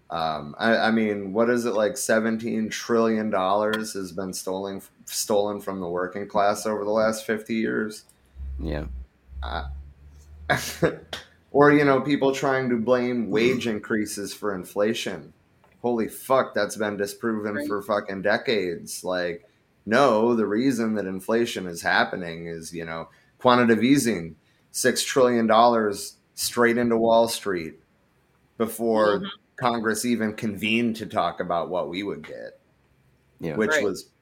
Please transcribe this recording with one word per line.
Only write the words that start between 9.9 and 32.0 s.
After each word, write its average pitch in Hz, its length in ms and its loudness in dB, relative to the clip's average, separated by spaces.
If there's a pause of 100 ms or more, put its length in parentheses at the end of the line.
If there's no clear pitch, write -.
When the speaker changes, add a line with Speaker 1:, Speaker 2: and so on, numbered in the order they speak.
Speaker 1:
<laughs> 135 100 2 (920)
or, 147 200 8
you 147 120 6
know, 135 180 4
people 139 300 0
trying 131 360 0
to 120 80 0
blame 123 540 0
wage 117 360 2
increases 104 680 -4
for 104 200 -4
inflation. 101 800 -4 (480)
Holy 117 260 0
fuck, - 480 0
that's 104 220 -2
been 104 200 -2
disproven 104 600 -4
Speaker 3:
Right. 98 100 -6
Speaker 1:
for 101 160 -4
fucking 101 400 -2
decades. 101 840 -2
Like, 90 440 -4 (380)
no, 117 480 4
the 110 120 2
reason 113 480 0
that 98 120 -4
inflation 107 600 -2
is 85 160 -8
happening 90 640 -2
is, 82 280 -10
you 82 100 -8
know, 82 240 -8 (300)
quantitative 120 440 6
easing, 113 540 2 (340)
six - 320 0
trillion 120 440 4
dollars 110 720 4 (180)
straight 117 420 2
into 120 220 2
Wall 113 280 6
Street 90 540 -6 (800)
before 110 600 2
Speaker 3:
Mm-hmm. 95 80 -6 (300)
Speaker 1:
Congress 113 480 0
even 110 300 0
convened 110 600 0
to 107 100 -8
talk 85 320 -2
about 85 300 -2
what 82 200 -2
we 92 140 -6